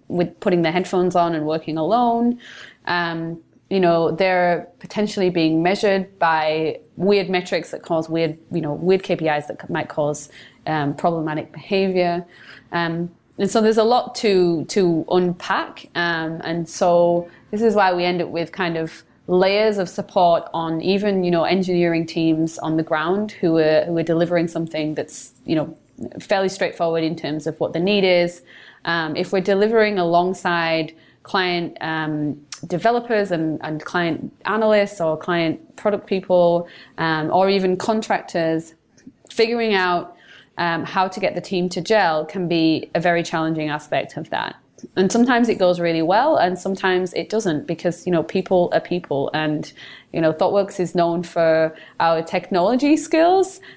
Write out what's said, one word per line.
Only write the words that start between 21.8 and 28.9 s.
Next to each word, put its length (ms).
teams 540
on 180
the 40
ground 500
who 260
are, 260
who 140
are 40
delivering 460
something 460
that's, 400
you 100
know, 220
fairly 300
straightforward 560
in 100
terms 320
of 140
what 140
the 60
need 240
is. 360
Um, 280